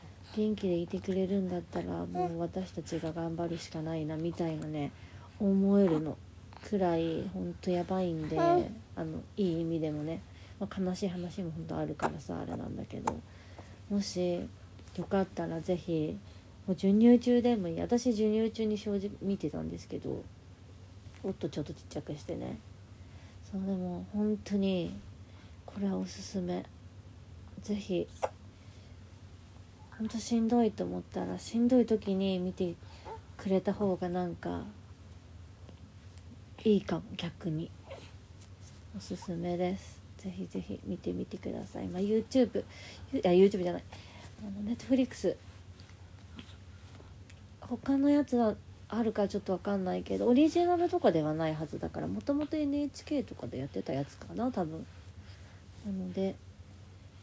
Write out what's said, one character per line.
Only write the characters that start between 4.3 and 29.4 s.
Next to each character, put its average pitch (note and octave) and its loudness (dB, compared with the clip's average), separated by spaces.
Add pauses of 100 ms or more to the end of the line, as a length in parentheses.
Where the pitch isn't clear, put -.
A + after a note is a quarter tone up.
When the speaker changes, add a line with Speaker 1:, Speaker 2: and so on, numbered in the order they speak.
Speaker 1:
た E3 0
い D#3 -2
な D#3 -6
ね、 D3+ -2 (480)
思 G3 8
え G3 10
る D#3 6
の D#3 -4 (500)
く G#3 2
ら F3 4
い、 E3 0
ほ F#3 -4
ん F3 -4
と - -4
や F3 2
ば F#3 0
い F3+ 0
ん D#3 -2
で、 D#3+ -2
Speaker 2:
う - 4
ん。 F4 6 (200)
Speaker 1:
あ E3+ -4
の、 D#3+ -6 (140)
い F3+ 2
い - 2
意 - 0
味 E3 0
で D#3 0
も D3+ -2
ね、 E3 -4 (400)
ま G3 -2
あ、 - -4
悲 F#3 0
し G3 -2
い - 0
話 F3 -6
も E3+ -4
ほ D#3+ -8
ん - -10
と D#3+ -6
あ D#3 0
る D#3 -2
か - -2
ら D#3 -8
さ、 - -6
あ - -6
れ - -4
な - -6
ん - -6
だ - -6
け - -8
ど、 - -2 (760)
も G3+ 2
し F3+ 0 (480)
よ F3 -4
か G3 2
っ F#3 0
た E3+ -4
ら E3 -2
ぜ F3+ 0
ひ、 E3 0 (480)
も F#3+ 2
う - 0
授 G3 4
乳 A#3+ 12
中 A#3+ 6
で A#3+ 4
も F3+ 0
い E3 -2
い。 E3+ -2
私 A#3+ 4
授 G#3+ 4
乳 A3 4
中 A3 -2
に G#3+ 2
正 G#3 -2
直 G3+ 0 (120)
見 G3 0
て D#3 -2
た E2 -4
ん D#2+ -4
で E2+ -6
す F#2+ -14
け - -6
ど、 - -4 (1000)
お G3+ -2
っ - 0
と、 F3 -4
ち C#3+ -6
ょ D#3 2
っ - -10
と - -8
ち C#3 -14
っ - -18
ち - -10
ゃ D3 -4
く - -8
し D3+ -10
て - -4
ね。 B2 -6 (920)
そ G3 -4
う、 - -2
で F#3+ -2
も F3+ -2
本 G#3 2
当 G3+ 0
に F#3+ 2 (760)
こ G3+ -6
れ G3+ 2
は F#3+ 2
お F#3+ 0
す F#3+ -10
す - -4
め。 F3+ -2 (960)
ぜ G#3 -2
ひ、 F#3 0 (1900)